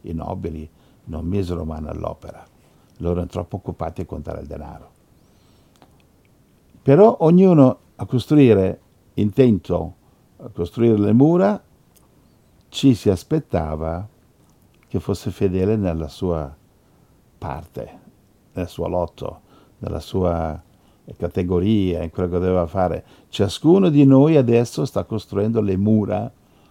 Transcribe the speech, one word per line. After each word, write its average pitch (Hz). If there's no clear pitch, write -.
i -
nobili 80
non 78
misero 87
mano 78
all'opera, -
loro 87
erano 87
troppo 90
occupati 85
a 82
contare 76
il 73
denaro. 73
Però 185
ognuno 165
a -
costruire, 113
intento 98
a 123
costruire 110
le 101
mura, 175
ci 139
si 107
aspettava 85
che 95
fosse 101
fedele 95
nella 82
sua 78
parte, -
nel 87
suo 87
lotto, -
nella 80
sua 82
categoria, 90
in 82
quello 90
che 87
doveva 92
fare. 85
Ciascuno 170
di 143
noi 139
adesso 120
sta 101
costruendo 110
le 98
mura, 107